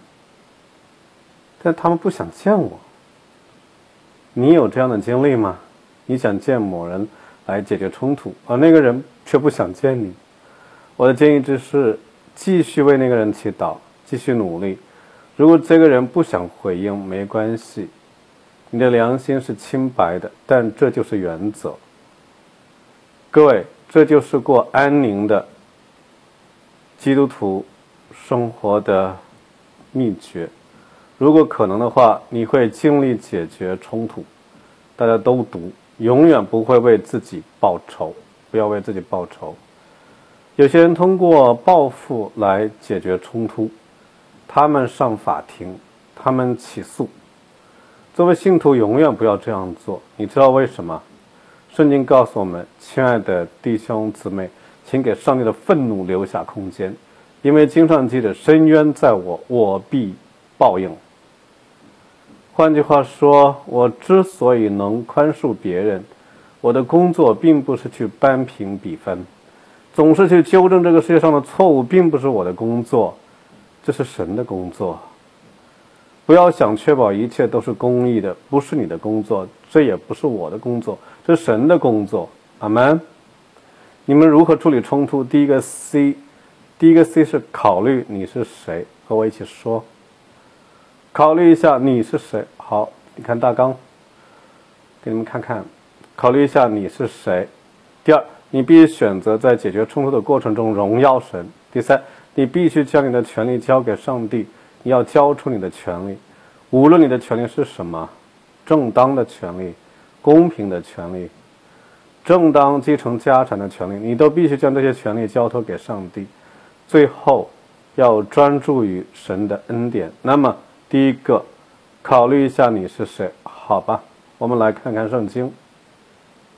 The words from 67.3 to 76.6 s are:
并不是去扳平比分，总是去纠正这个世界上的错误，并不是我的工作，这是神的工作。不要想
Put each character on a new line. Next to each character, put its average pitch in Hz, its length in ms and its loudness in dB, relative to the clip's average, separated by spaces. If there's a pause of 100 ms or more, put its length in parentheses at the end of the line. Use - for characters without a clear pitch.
并 151 280 2
不 131 160 -4
是 - 100 -14
去 120 180 -8
扳 131 380 0
平 101 340 -10
比 90 200 -12
分， 90 280 -10 (680)
总 156 200 4
是 185 140 4
去 170 160 4
纠 185 240 4
正 185 160 4
这 175 80 2
个 165 100 6
世 160 60 -8
界 165 100 2
上 160 140 4
的 143 80 2
错 185 300 0
误， 139 120 2
并 170 300 2
不 147 60 -2
是 131 100 -4
我 110 160 -2
的 90 80 -4
工 113 320 -4
作， 107 340 -2 (640)
这 110 120 -6
是 - 100 -6
神 95 320 -8
的 120 80 -6
工 92 260 -10
作。 85 300 -10 (1300)
不 156 80 4
要 175 180 6
想 107 240 -2